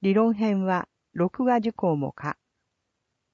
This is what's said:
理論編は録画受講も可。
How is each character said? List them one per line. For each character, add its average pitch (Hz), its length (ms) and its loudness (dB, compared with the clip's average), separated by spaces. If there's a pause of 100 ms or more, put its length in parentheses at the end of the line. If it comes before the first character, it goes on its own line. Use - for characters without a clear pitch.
理 196 120 2
論 220 200 4
編 202 300 0
は 185 240 -2 (240)
録 180 320 -2
画 247 140 2
受 220 140 -2
講 170 240 0
も 139 160 -4
可。 - 240 -8 (960)